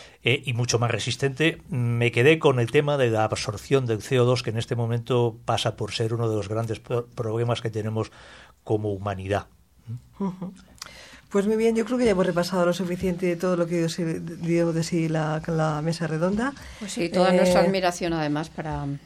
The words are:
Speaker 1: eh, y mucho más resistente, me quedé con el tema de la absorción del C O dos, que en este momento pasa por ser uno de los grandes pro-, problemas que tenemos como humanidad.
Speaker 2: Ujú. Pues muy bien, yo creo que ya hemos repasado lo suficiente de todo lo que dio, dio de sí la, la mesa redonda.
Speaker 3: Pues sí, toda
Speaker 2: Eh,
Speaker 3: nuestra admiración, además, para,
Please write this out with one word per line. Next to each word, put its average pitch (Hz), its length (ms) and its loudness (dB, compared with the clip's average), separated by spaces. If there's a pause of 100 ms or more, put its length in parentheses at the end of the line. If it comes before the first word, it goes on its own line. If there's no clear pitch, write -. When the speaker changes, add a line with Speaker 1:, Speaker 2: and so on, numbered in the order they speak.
(220)
Speaker 1:
eh, 120 220 2
y 127 80 -6
mucho 120 260 0
más 117 120 0
resistente, 135 800 -2
me 120 420 0
quedé 143 260 6
con 143 220 4
el 113 100 0
tema 147 280 2
de 127 100 4
la 110 160 2
absorción 117 600 -2
del 110 160 -2
C 131 180 0
O 120 60 6
dos, 123 160 2
que - 80 -6
en 110 80 -4
este 117 180 -4
momento 117 680 0
pasa 117 300 -2
por 104 160 -6
ser 113 200 -2
uno 117 160 -2
de 110 80 0
los 98 140 -4
grandes 110 280 -4
pro-, 120 280 -4
problemas 117 560 -4
que 117 80 -4
tenemos 110 420 -4 (520)
como 107 280 0
humanidad. 95 540 -4 (720)
Speaker 2:
Ujú. 185 320 -6 (800)
Pues 202 180 0
muy 220 80 2
bien, 226 180 2
yo 226 100 0
creo 240 140 -2
que 247 60 2
ya 226 80 4
hemos 185 140 2
repasado 180 380 0
lo 175 80 4
suficiente 180 540 -2
de 175 80 2
todo 180 220 0
lo 175 100 0
que 165 200 0
dio, - 20 0 (320)
dio 170 520 0
de 160 120 0
sí 165 240 0
la, 156 400 -2
la 156 340 0
mesa 165 240 -2
redonda. 185 460 0 (260)
Speaker 3:
Pues 202 140 -10
sí, 175 160 -2
toda 185 260 4
Speaker 2:
Eh, - 40 6
Speaker 3:
nuestra 180 240 6
admiración, 180 500 0
además, 156 380 -2
para, 147 360 -6 (200)